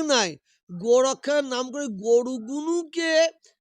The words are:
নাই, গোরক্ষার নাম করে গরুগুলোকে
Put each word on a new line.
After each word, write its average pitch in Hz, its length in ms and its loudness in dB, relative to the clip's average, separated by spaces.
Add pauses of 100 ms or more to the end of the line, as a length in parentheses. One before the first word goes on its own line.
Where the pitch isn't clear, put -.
(140)
নাই, 190 220 2 (360)
গোরক্ষার 262 720 2
নাম 254 280 -6
করে 285 140 -6
গরুগুলোকে 294 1400 0 (320)